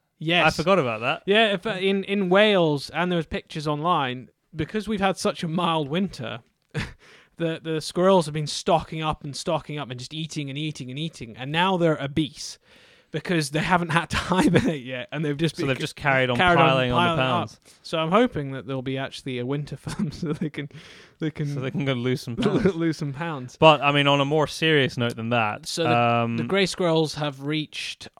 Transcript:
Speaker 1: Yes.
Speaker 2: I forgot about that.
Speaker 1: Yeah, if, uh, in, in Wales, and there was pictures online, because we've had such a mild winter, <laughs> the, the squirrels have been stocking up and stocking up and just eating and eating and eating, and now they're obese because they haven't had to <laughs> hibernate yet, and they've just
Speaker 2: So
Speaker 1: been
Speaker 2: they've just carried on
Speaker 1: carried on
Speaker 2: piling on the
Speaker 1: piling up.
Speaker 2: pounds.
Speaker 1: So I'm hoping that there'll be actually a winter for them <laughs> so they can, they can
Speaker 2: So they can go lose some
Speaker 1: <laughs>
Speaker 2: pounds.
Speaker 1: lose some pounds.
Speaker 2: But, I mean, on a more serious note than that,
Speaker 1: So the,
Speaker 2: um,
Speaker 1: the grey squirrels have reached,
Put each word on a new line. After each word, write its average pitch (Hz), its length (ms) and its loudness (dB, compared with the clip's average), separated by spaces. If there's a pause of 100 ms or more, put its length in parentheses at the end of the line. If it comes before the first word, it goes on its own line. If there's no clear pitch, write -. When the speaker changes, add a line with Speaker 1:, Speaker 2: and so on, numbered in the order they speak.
(200)
Speaker 1:
Yes. 160 280 2
Speaker 2:
I - 20 8
forgot 175 300 4
about 113 220 -2
that. 139 240 -4
Speaker 1:
Yeah, 208 280 4
if, 185 140 -6
uh, 220 40 -2
in, 196 340 0
in 196 240 0
Wales, 180 600 4
and 170 220 -2
there 175 60 2
was 156 100 -2
pictures - 400 -8
online, 147 640 -2 (260)
because 190 320 -4
we've 214 140 -2
had 190 160 2
such - 260 -4
a 175 40 -4
mild 165 420 0
winter, 135 500 -4 (180)
<laughs> - 800 -12
the, 165 240 -4
the 160 200 -4
squirrels 180 440 4
have 147 80 -8
been 151 140 -2
stocking 160 560 0
up 156 200 -4
and 139 120 -10
stocking 151 420 -4
up 127 140 -8
and 123 80 -10
just 127 140 -14
eating 151 360 -8
and 135 80 -8
eating 147 320 -8
and 131 80 -8
eating, 139 400 -10
and 131 140 -8
now 180 260 2
they're 165 240 2
obese 143 560 -4 (540)
because 156 400 -2
they 156 80 -2
haven't 175 300 2
had 160 200 0
to - 80 -2
<laughs> - 160 -4
hibernate 180 500 4
yet, 127 300 -8
and 151 100 -4
they've 147 140 -2
just 160 180 -2
Speaker 2:
So 160 60 -6
Speaker 1:
been 143 80 0
Speaker 2:
they've 127 100 0
just 156 160 -6
carried 131 340 2
on 123 60 2
Speaker 1:
carried 175 240 6
on 165 80 6
Speaker 2:
piling 127 240 2
on 120 100 2
the 120 140 4
Speaker 1:
piling - 40 0
up. 131 300 0
Speaker 2:
pounds. - 100 -20 (220)
Speaker 1:
So - 180 -4
I'm 160 120 0
hoping 180 400 2
that 123 160 -10
there'll 135 140 -4
be 131 160 -4
actually 127 420 -6
a 123 60 -4
winter 143 320 -4
for - 140 -10
them 170 200 -4
<laughs> - 80 -14
so 160 140 -4
they 151 160 -4
can, 143 180 -8 (520)
they 156 120 -2
can 147 220 -4
Speaker 2:
So 139 80 -6
they 131 100 -4
can 147 140 -2
go 135 80 0
lose 123 280 -2
some 120 140 -8
Speaker 1:
<laughs> - 0 -
Speaker 2:
pounds. 185 400 2
Speaker 1:
lose 165 220 -2
some 143 160 -6
pounds. 135 420 -8
Speaker 2:
But, 156 260 8
I 143 120 2
mean, 143 140 4
on 143 120 4
a 139 60 2
more 147 200 2
serious 143 520 2
note 117 180 -2
than 113 140 -6
that, 117 380 0
Speaker 1:
So 165 160 -4
the, 120 140 4
Speaker 2:
um, 117 380 2
Speaker 1:
the 117 80 -2
grey 185 220 2
squirrels 160 500 0
have 143 300 -6
reached, - 640 -6 (100)